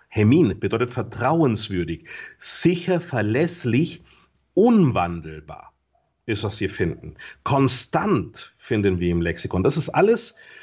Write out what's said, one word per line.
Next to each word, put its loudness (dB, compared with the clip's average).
Hemin 4
bedeutet -2
vertrauenswürdig, -2
sicher, 0
verlässlich, -2
unwandelbar 0
ist, -4
was -6
wir -4
finden. -6
Konstant -2
finden 0
wir 0
im 0
Lexikon. -2
Das 2
ist 2
alles 2